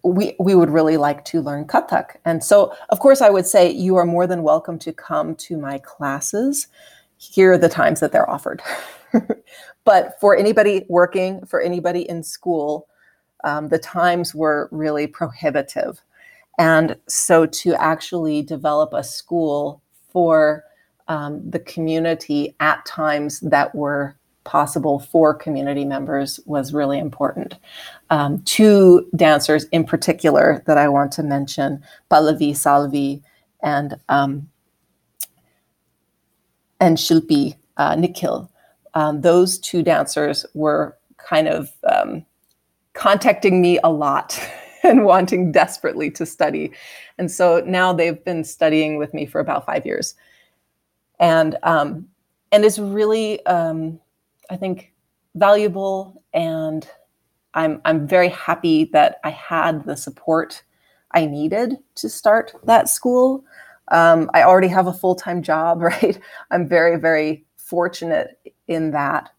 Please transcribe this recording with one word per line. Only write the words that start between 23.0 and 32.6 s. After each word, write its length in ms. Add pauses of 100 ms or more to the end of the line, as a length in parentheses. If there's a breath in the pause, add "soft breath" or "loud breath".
that 340
were 420 (280)
possible 560
for 340
community 500
members 600
was 260
really 260
important. 560 (560 loud breath)
Um, 340
two 720
dancers 560
in 120
particular 840
that 120
I 100
want 240
to 100
mention, 600 (280 soft breath)
Pallavi 460
Salvi 640 (400)